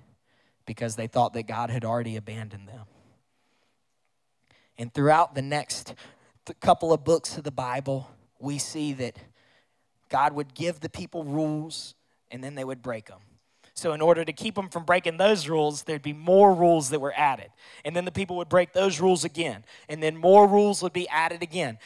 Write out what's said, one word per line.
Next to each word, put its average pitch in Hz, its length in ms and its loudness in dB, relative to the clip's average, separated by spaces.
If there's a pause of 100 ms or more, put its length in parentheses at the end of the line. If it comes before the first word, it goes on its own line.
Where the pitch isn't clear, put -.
(680)
because 110 300 -8
they 113 120 -8
thought 120 240 0
that 113 120 -8
God 113 260 -8
had 117 140 -6
already 113 320 -6
abandoned 107 520 -16
them. 113 180 -20 (1900)
And 117 140 -10
throughout 151 420 2
the 135 80 -6
next - 520 -8 (520)
th-, - 140 -16
couple 165 320 2
of 151 120 0
books 160 320 0
of 147 80 -14
the 147 60 -6
Bible, 131 580 -6 (300)
we 143 200 -8
see 147 360 -6
that 127 220 -10 (920)
God 143 260 0
would 143 200 -8
give 165 260 -6
the 160 80 -10
people 170 360 -12
rules, 151 680 -6 (360)
and 131 120 -16
then 143 120 -14
they 135 100 -10
would 131 180 -10
break 113 280 -12
'em. 95 80 -20 (580)
So 165 160 -4
in 151 80 -6
order 165 240 4
to 156 80 -6
keep 214 240 -8
'em 190 120 -8
from 170 160 -10
breaking 175 320 0
those 185 320 2
rules, 151 340 -2
there'd 151 180 -8
be 151 120 -8
more 185 420 6
rules 165 360 4
that 147 100 -2
were 135 160 -4
added. 135 340 -2 (340)
And 160 120 -6
then 180 80 -4
the 180 80 -8
people 185 240 -6
would 170 120 -6
break 175 240 2
those 185 280 0
rules 180 240 4
again. 147 400 -6 (240)
And 156 120 -10
then 156 160 -2
more 190 300 10
rules 202 340 4
would 180 120 -4
be 180 160 -4
added 165 340 0
again. 160 440 -6